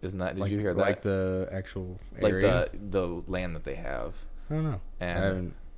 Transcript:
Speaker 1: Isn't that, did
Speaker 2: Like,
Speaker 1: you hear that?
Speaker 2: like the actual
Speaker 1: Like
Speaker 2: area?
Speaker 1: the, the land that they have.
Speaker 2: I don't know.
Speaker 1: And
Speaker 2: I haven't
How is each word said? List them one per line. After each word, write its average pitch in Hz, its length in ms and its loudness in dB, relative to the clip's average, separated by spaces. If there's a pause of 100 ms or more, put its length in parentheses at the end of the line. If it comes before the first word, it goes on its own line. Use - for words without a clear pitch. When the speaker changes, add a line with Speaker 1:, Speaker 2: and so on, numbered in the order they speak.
Speaker 1:
Isn't 92 180 -4
that, 90 160 0
did 95 60 -2
Speaker 2:
Like, 101 100 2
Speaker 1:
you 104 80 2
hear 101 140 2
that? 87 80 2
Speaker 2:
like 101 200 4
the 95 500 2
actual 92 480 -6 (220)
Speaker 1:
Like 104 120 6
Speaker 2:
area? 92 360 6 (220)
Speaker 1:
the, 95 80 4
the 87 320 0
land 90 240 -2
that 73 80 -6
they 69 120 -4
have. 65 380 -4 (360)
Speaker 2:
I 151 40 -2
don't 156 100 2
know. 127 180 -2 (180)
Speaker 1:
And 87 200 0
Speaker 2:
I 98 80 4
haven't 90 280 0 (220)